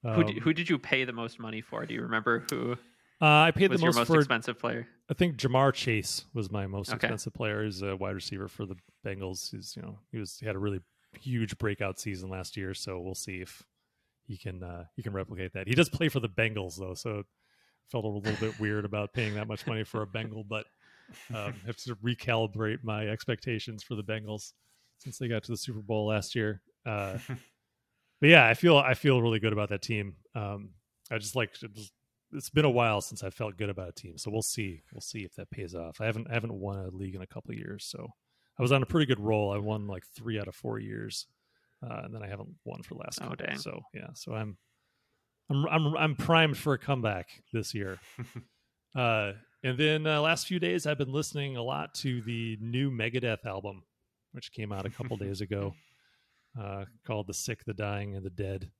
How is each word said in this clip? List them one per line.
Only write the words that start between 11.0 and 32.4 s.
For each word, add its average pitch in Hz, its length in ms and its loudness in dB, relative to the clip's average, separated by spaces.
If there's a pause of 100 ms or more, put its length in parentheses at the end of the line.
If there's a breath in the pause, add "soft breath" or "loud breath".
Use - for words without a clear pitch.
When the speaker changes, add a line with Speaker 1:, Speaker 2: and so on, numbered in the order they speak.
Speaker 2:
huge 117 380 -2
breakout 101 420 -2
season 95 300 -6
last 92 260 -8
year, 95 200 -6
so 92 240 -6
we'll 92 160 -6
see 92 260 -8
if - 220 -14 (640)
he 101 100 -10
can, 92 240 -8
uh, 87 240 -10 (100)
he 127 60 -8
can 113 120 -4
replicate 92 400 -4
that. 95 140 -6
He 107 60 4
does 165 160 6
play 165 200 2
for 131 100 0
the 113 100 -2
Bengals 101 480 0
though, 92 160 -6
so 104 280 -6
it 101 40 -10 (680)
felt 113 140 -2
a - 20 0
little 104 320 -2
bit 110 200 -2
weird 107 260 0
about 104 280 -4
paying 107 200 0
that 104 140 -2
much 107 180 -6
money 110 180 -2
for 107 200 -4
a - 40 -4
Bengal, 110 360 -8
but, 107 240 -6 (680 loud breath)
um, 104 260 -4
Speaker 3:
<laughs> 95 60 -16
Speaker 2:
have 113 120 -6
to 123 180 -8
recalibrate 110 880 0
my 107 240 -2
expectations 110 720 -4
for - 140 -6
the 107 80 -4
Bengals 107 500 -6 (460)
since - 180 -12
they 127 100 -4
got 113 160 0
to - 80 -6
the 110 60 -2
Super 110 240 -6
Bowl 107 260 2
last 107 280 0
year. 104 260 0 (240)
Uh, 101 380 -2
Speaker 3:
<laughs> - 1000 -12
Speaker 2:
but 147 80 10
yeah, 151 180 12
I 113 60 8
feel, 165 240 8
I 135 160 6
feel 127 280 6
really 113 180 4
good 110 140 4
about 104 160 0
that 101 120 -2
team. 101 360 -4 (180)
Um, 101 360 -6 (380)
I 117 80 -4
just 107 180 -6
like, 120 160 2 (120)
it 107 100 -12
was, 104 180 -16 (400)
it's - 200 -10